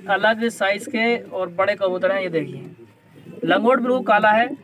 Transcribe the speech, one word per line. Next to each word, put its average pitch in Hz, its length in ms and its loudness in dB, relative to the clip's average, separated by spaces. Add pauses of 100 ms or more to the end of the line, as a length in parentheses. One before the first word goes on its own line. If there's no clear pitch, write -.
(100)
अलग 220 400 2
size 202 360 -2
के 233 320 0
और 185 320 -6
बड़े 190 260 0
कबूतर 185 360 0
हैं। 196 100 -2
ये 185 80 -4
देखिए 147 400 -6 (720)
लंगोट 214 340 4
बिल्कुल 254 260 0
काला 214 260 4
है, 226 180 2 (160)